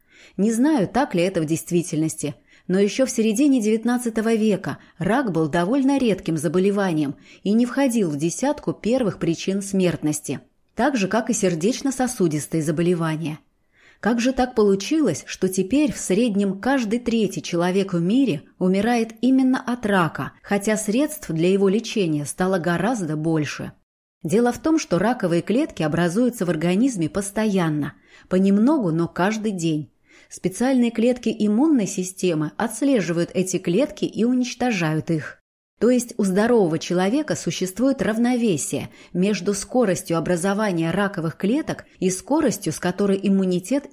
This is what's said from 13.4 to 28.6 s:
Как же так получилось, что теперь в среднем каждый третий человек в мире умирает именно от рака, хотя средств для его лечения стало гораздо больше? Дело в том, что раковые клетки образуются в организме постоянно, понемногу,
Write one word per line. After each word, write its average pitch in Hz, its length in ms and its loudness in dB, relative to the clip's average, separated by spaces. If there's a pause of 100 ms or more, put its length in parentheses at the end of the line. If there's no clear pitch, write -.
Как 233 180 0
же 254 140 2
так 247 200 0
получилось, 208 720 2
что - 220 -4
теперь 190 460 0
в - 40 -12
среднем 196 640 0
каждый 247 400 -2
третий 220 420 -2
человек 180 520 -2
в 170 80 0
мире 202 420 0 (160)
умирает 220 640 0
именно 262 380 4
от 240 260 -6
рака, 175 480 0 (100)
хотя 202 320 0
средств 220 560 -2
для 165 180 2
его 196 200 4
лечения 185 560 0
стало 185 340 -2
гораздо 175 560 -2
больше? 156 560 -2 (520)
Дело 226 280 2
в 233 80 -6
том, 320 180 2
что 175 220 0
раковые 190 420 0
клетки 254 420 -2
образуются 175 640 0
в 170 40 -2
организме 175 600 0
постоянно, 190 840 -2 (340)
понемногу, 196 640 4